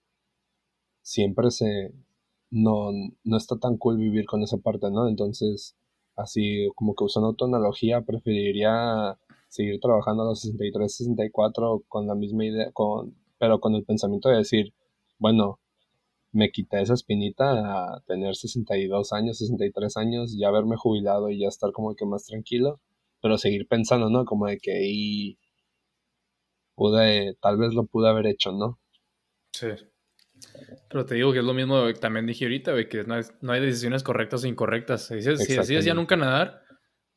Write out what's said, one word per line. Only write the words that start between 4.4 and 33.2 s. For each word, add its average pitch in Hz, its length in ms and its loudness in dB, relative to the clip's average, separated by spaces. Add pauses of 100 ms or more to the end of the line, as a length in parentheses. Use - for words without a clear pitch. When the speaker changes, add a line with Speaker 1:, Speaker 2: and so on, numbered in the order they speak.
Speaker 1:
esa 107 160 -2
parte, 104 320 -2
¿no? 113 180 0
Entonces, 104 680 -4 (400)
así 104 600 -2
como 107 180 -2
que - 100 -2
usando 110 300 0
tu 127 100 -2
analogía, 117 580 0
preferiría 107 1160 0 (300)
seguir 104 320 -4
trabajando 110 420 2
a 110 40 0
los 110 140 -2
sesenta 107 260 -6
y 98 60 -4
tres, 104 240 -2
sesenta 117 280 -2
y 110 60 -4
cuatro 110 580 0
con 104 180 -4
la 104 80 -2
misma 104 320 -2
idea, 110 260 -2
con, 107 420 -2 (240)
pero 113 220 4
con 107 140 2
el 107 100 0
pensamiento 104 440 0
de 123 100 6
decir, 104 340 0 (460)
"Bueno, 107 400 4 (720)
me 107 200 4
quité 101 300 -2
esa 110 120 2
espinita 104 1000 0
a - 100 -20
tener 95 300 -4
sesenta 107 420 -4
y 98 100 0
dos 101 240 0
años, 107 260 -2
sesenta 107 280 -2
y 101 60 -4
tres 107 240 -4
años, 117 420 -4
ya 101 100 2
haberme 107 280 2
jubilado 104 540 0
y 101 100 -6
ya 98 80 0
estar 101 240 -4
como 107 240 -6
que 104 100 -6
más 101 200 -6
tranquilo", 123 540 -4 (420)
pero 110 160 2
seguir 101 300 -2
pensando, 113 420 2
¿no? 123 140 4
Como 104 220 -2
de 101 120 -4
que 95 140 -4
ahí 104 640 -4 (1400)
pude, 104 640 4
tal 101 180 2
vez 117 160 2
lo 113 120 0
pude 113 240 2
haber 110 160 2
hecho, 101 260 -2
¿no? 104 260 -4 (760)
Speaker 2:
Sí. - 160 -8 (1200)
Pero 135 180 -2
te - 80 -4
digo 127 180 4
que 127 60 2
es 123 60 2
lo 127 100 0
mismo 131 320 2
que 117 80 2
también 113 320 -2
dije 117 180 -4
ahorita, 127 280 -2
güey, 117 160 2
que 107 160 -4
no 117 120 -4
es, 113 240 -6